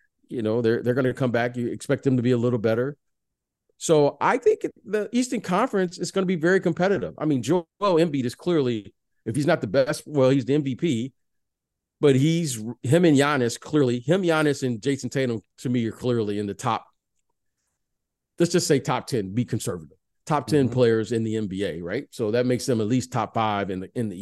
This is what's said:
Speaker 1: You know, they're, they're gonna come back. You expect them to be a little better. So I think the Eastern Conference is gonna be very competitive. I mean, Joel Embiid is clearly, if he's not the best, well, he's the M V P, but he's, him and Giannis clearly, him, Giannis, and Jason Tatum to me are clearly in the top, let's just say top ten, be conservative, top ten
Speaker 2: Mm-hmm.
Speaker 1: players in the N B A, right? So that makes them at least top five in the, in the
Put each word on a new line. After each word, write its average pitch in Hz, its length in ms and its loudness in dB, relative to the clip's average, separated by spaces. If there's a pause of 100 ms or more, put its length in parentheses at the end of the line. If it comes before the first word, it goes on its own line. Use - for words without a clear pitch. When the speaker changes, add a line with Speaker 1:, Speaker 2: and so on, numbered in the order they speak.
(280)
Speaker 1:
You 123 140 -8
know, 113 200 0
they're, 117 200 2
they're 120 120 0
gonna 127 180 0
come 123 180 -2
back. 120 260 -2
You 120 120 -4
expect 117 360 -4
them 131 120 2
to 120 60 0
be 123 100 2
a 120 60 2
little 120 200 0
better. 117 380 0 (840)
So 147 420 2
I 180 180 2
think - 240 2 (220)
the 202 280 -4
Eastern 247 300 -2
Conference 185 560 -2
is 175 120 -6
gonna 190 160 -2
be 185 100 0
very 180 240 4
competitive. 175 560 0
I - 80 -6
mean, 139 180 2
Joel 165 240 0 (140)
Embiid 165 440 2
is 120 100 -4
clearly, 123 580 -2 (320)
if 113 120 -4
he's 135 100 0
not 160 140 2
the 127 80 -4
best, 139 380 0
well, 135 240 4
he's 135 140 2
the 131 100 0
M 147 100 0
V 135 100 -4
P, 131 380 -4 (880)
but 143 160 6
he's, 156 400 2 (260)
him 165 220 4
and 156 120 6
Giannis 135 440 2
clearly, 127 400 0
him, 165 220 0
Giannis, 156 440 0
and 117 160 -4
Jason 131 260 -4
Tatum 120 320 -4 (180)
to 143 100 -6
me 123 180 0
are 104 60 -4
clearly 113 460 -2
in 104 80 -4
the 98 80 -6
top, - 320 -4 (1500)
let's 175 140 0
just 180 140 2
say 143 140 4
top 127 260 -4
ten, 95 260 -4
be 120 120 -2
conservative, 90 520 -8 (300)
top 147 200 -2
ten 143 200 4
Speaker 2:
Mm-hmm. 120 80 -2
Speaker 1:
players 113 380 2
in 113 100 0
the 110 140 -4
N 110 100 -4
B 95 180 -6
A, 85 180 -6
right? 104 280 -8
So 107 200 -4
that 123 160 2
makes 127 200 0
them 117 140 0
at 104 60 0
least 123 260 -2
top 110 220 -4
five 104 360 0
in 92 100 -6
the, 95 140 -12
in 117 140 -4
the 90 140 -8